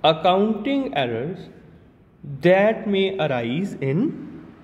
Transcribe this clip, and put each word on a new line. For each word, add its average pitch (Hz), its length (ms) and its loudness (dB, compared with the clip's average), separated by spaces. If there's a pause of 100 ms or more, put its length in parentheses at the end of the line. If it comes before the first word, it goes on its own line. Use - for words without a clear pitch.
accounting 208 920 2
errors 127 400 -2 (1040)
that 202 460 4
may 190 300 0
arise 139 580 -2
in 151 720 -2 (180)